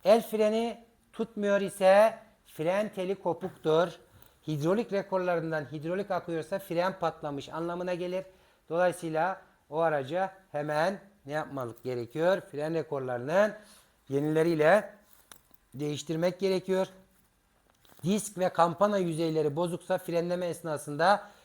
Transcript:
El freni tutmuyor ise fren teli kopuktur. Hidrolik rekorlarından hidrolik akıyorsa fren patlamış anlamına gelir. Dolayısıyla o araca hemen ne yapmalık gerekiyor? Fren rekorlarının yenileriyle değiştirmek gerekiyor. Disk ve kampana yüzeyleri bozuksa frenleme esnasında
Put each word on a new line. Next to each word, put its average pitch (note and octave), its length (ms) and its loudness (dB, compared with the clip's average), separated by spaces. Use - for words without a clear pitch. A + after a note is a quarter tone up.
El G#3+ 180 6
freni A3 600 -2
tutmuyor G3+ 480 -2
ise G3+ 580 6
fren F#3+ 480 -2
teli F#3 200 -4
kopuktur. E3+ 760 0
Hidrolik D#3+ 460 0
rekorlarından E3+ 800 -2
hidrolik E3+ 380 -6
akıyorsa E3+ 480 -4
fren F#3 400 -2
patlamış D3 500 -4
anlamına F3 460 -6
gelir. F3+ 320 -6
Dolayısıyla E3+ 720 0
o D3 80 -4
araca D#3+ 540 0
hemen D3+ 480 -2
ne C#3 60 -10
yapmalık C#3 500 -6
gerekiyor? D3+ 580 0
Fren D3+ 340 -6
rekorlarının D3 800 0
yenileriyle D#3 840 2
değiştirmek D#3+ 640 -2
gerekiyor. F#3+ 460 0
Disk F#3+ 360 -2
ve F3+ 100 2
kampana F3 500 2
yüzeyleri D#3 580 0
bozuksa F3 420 -2
frenleme F3 480 -2
esnasında D#3+ 840 0